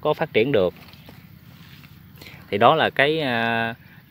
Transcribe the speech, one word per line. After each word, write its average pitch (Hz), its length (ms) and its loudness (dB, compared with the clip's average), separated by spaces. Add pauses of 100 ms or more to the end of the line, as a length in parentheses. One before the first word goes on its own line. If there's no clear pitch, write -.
có 151 140 -2
phát 160 180 -8
triển 120 200 0
được. 92 220 0 (1800)
Thì 104 80 -2
đó 120 160 6
là 123 160 2
cái, 151 300 0
ờ, 117 540 -2 (360)